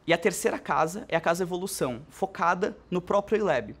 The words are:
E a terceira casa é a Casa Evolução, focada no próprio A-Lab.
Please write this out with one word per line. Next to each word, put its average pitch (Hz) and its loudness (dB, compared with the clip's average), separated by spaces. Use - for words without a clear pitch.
E 160 2
a 165 6
terceira 185 0
casa 165 0
é - -2
a 165 4
Casa 175 2
Evolução, 170 -4
focada 190 -2
no 180 0
próprio 202 0
A-Lab. 139 0